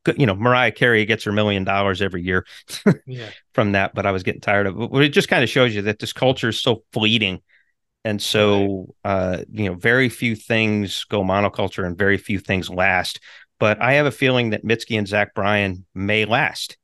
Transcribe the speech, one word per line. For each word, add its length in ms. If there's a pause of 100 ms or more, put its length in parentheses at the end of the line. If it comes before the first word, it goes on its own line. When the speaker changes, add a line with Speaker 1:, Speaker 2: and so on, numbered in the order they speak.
Speaker 1:
g-, 140
you 80
know, 80
Mariah 380
Carey 340
gets 200
her 60
million 320
dollars 380
every 220
year 240 (360)
<laughs> 220
Speaker 2:
Yeah. 240 (240)
Speaker 1:
from 200
that, 200
but 140
I 40
was 120
getting 180
tired 240
of 160
it. 80 (140)
It 60
just 200
kinda 160
shows 300
you 80
that 160
this 140
culture 360
is 100
so 220 (120)
fleeting. 480 (640)
And 160
so, 760 (100)
Speaker 2:
Right. 80
Speaker 1:
uh, 380
you 180
know, 60
very 340
few 260
things 680
go 200
monoculture 640
and 100
very 220
few 220
things 320
last. 480 (400)
But 200
I 140
have 140
a 40
feeling 380
that 160
Mitski 320
and 100
Zach 280
Bryan 580
may 320
last. 580